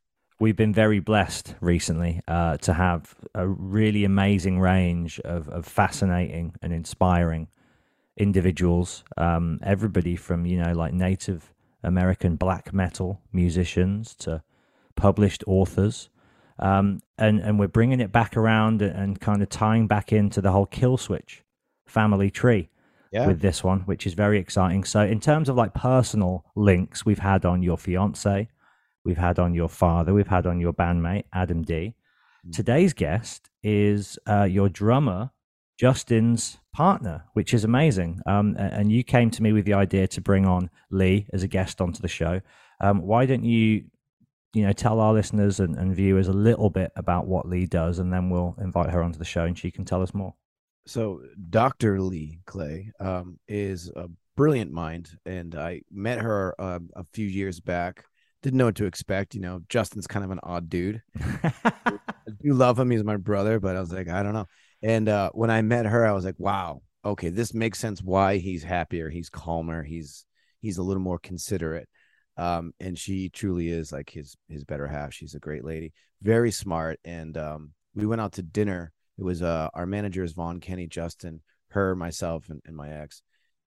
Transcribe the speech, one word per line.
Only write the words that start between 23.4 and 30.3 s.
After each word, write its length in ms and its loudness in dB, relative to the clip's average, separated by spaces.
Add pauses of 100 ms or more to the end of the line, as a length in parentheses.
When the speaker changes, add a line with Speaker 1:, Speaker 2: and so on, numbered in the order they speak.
Speaker 1:
one, 180 2
which 240 -4
is 80 -2
very 260 4
exciting. 440 0
So 180 0
in 200 2
terms 260 2
of, 80 0
like, 180 2
personal 720 2 (100)
links, 520 2
we've 260 2
had 140 4
on 180 2
your 140 2
fiance, 720 0 (560)
we've 120 0
had 220 2
on 140 2
your 160 0
father. 440 2
We've 140 4
had 200 0